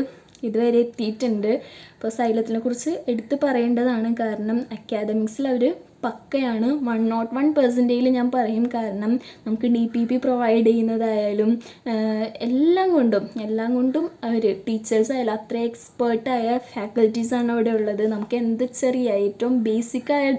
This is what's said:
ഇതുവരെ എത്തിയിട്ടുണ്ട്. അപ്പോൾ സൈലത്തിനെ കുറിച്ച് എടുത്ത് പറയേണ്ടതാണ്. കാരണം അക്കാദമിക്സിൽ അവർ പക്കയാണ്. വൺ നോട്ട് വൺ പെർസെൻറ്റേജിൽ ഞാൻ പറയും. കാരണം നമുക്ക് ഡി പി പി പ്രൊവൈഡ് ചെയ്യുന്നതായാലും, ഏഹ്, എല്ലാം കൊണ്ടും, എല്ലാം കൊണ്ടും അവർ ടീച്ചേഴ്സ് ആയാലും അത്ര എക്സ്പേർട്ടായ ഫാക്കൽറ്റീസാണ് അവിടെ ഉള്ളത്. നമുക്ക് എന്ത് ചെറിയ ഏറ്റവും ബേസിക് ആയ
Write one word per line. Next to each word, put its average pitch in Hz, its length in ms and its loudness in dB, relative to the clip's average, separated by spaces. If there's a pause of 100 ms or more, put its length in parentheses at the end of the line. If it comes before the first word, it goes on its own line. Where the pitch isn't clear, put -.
(420)
ഇതുവരെ 233 360 2
എത്തിയിട്ടുണ്ട്. 220 760 0 (360)
അപ്പോൾ - 220 -8
സൈലത്തിനെ 226 480 0
കുറിച്ച് 240 320 -2 (180)
എടുത്ത് 240 300 -2
പറയേണ്ടതാണ്. 240 760 2
കാരണം 220 420 -2 (140)
അക്കാദമിക്സിൽ 214 760 -2
അവർ 247 140 2 (360)
പക്കയാണ്. 240 720 -2 (140)
വൺ 226 260 0
നോട്ട് 226 260 -2
വൺ 269 180 2
പെർസെൻറ്റേജിൽ 247 560 4
ഞാൻ 247 220 2
പറയും. 226 380 0
കാരണം 214 440 -2 (280)
നമുക്ക് 220 260 -2
ഡി 233 200 2
പി 233 180 0
പി 254 120 0
പ്രൊവൈഡ് 240 500 2
ചെയ്യുന്നതായാലും, 220 840 2 (360)
ഏഹ്, 220 420 -2 (120)
എല്ലാം 330 520 2
കൊണ്ടും, 226 320 2 (160)
എല്ലാം 220 340 -2
കൊണ്ടും 262 320 0 (180)
അവർ 226 200 -2 (160)
ടീച്ചേഴ്സ് 220 520 0
ആയാലും 247 200 -2
അത്ര 220 240 -6
എക്സ്പേർട്ടായ 233 880 -2 (200)
ഫാക്കൽറ്റീസാണ് 233 880 0
അവിടെ 233 180 2
ഉള്ളത്. 208 360 0
നമുക്ക് 214 300 -2
എന്ത് 233 360 0
ചെറിയ 254 380 0 (100)
ഏറ്റവും 233 420 0
ബേസിക് 233 500 -2
ആയ 285 140 2 (120)